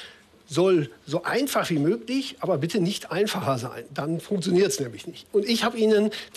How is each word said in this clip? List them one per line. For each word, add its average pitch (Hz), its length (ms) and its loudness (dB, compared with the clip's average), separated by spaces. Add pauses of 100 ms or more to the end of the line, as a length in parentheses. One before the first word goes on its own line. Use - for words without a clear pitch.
(480)
soll 165 420 4 (160)
so 147 180 -4
einfach 214 460 0
wie 156 100 2
möglich, 233 600 0
aber 165 200 0
bitte 165 200 0
nicht 180 320 -2
einfacher 180 460 0
sein. 117 260 -10 (100)
Dann 156 280 -4
funktioniert's 185 580 2
nämlich 120 260 -8
nicht. - 280 -14
Und 202 100 4
ich 226 220 0
habe 233 120 -2
Ihnen 214 340 4 (260)